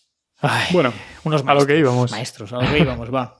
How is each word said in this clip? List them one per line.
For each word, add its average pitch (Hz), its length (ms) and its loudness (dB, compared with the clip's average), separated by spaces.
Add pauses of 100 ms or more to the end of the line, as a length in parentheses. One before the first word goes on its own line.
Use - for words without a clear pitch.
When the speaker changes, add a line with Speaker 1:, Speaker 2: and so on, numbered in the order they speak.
(400)
Speaker 1:
Ay, 117 320 -2
Speaker 2:
Bueno, 147 200 2 (320)
Speaker 1:
unos 156 220 -2
Speaker 2:
a 143 80 4
lo 143 120 4
que 143 80 2
Speaker 1:
maestros, 160 60 4
Speaker 2:
íbamos. 123 300 2
Speaker 1:
maestros, 113 440 -12
a - 80 -8
lo 127 100 0
que 147 60 2
íbamos, 123 360 -2
va. 127 260 -4